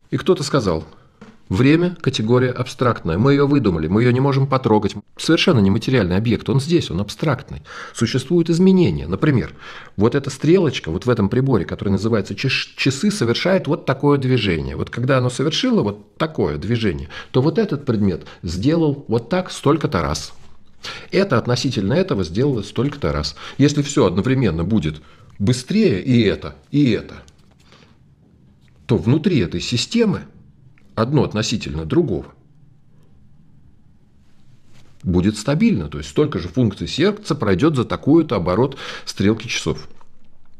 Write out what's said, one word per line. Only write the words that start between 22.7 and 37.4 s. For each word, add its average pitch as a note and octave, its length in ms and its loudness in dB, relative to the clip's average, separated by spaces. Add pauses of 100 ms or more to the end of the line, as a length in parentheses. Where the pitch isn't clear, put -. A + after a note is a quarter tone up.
раз". D2 240 -4 (220)
Если D3 240 2
все C#3 240 2
одновременно F#2 580 0
будет D#2+ 380 -2 (360)
быстрее A#2 640 2
и A#2+ 220 4
это, D#2+ 320 0 (160)
и C#3 220 4
это, D#2+ 240 -6 (1700)
то A2+ 100 2
внутри D3 440 2
этой F2 200 -2
системы F#3+ 600 0 (720)
одно B2 300 2
относительно D#2+ 600 -4
другого A#2+ 400 0 (2750)
будет F#2 360 0
стабильно, D3+ 500 0
то D2+ 80 -12
есть D2 140 -10
столько D3 280 0
же E2+ 100 -8
функций G2+ 380 -2
сердца F#3+ 480 -2
пройдет B2 420 2